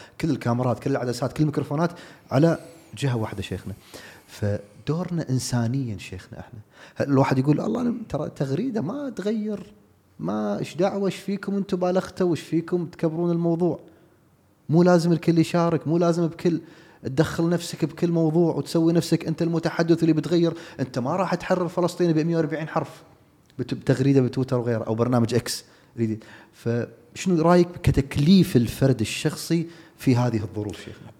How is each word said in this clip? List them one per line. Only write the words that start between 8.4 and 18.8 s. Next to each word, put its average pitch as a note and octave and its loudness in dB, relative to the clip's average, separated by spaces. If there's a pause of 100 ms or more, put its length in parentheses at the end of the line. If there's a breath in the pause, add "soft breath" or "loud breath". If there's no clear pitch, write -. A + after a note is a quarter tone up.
ما C4+ -6
تغير، G#3 -4 (580)
ما G#2 -4
إيش - -8
دعوة، G3+ 0
إيش F3+ -2
فيكم G3 -6
أنتم G3 -2
بالغتوا، F3+ 0
إيش D#3 0
فيكم E3+ -2
تكبرون E3+ -2
الموضوع؟ E3+ 0 (920 soft breath)
مو E3 6
لازم F3 6
الكل E3 4
يشارك، E3 2
مو E3 2
لازم F3 2
بكل E3 0 (440 loud breath)
تدخل D3 0
نفسك E3+ -2
بكل E3+ -2
موضوع E3 2
وتسوي E3 2